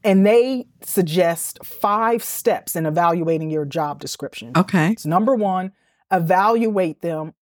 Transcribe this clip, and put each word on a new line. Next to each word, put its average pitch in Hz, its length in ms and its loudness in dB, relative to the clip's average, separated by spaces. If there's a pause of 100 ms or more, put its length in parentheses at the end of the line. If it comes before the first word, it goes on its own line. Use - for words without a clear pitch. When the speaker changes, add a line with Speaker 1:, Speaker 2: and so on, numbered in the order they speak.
Speaker 1:
And 190 240 6
they 240 400 4 (160)
suggest 170 800 -2
five 220 600 0
steps - 500 -2
in 160 120 -2
evaluating 165 640 0
your 151 140 -4
job 147 360 -6
description. 127 560 -12
Speaker 2:
Okay. 175 340 2
Speaker 1:
It's 226 160 -6
number 220 300 2
one, 190 340 -2 (400)
evaluate 190 920 2
them 160 400 -6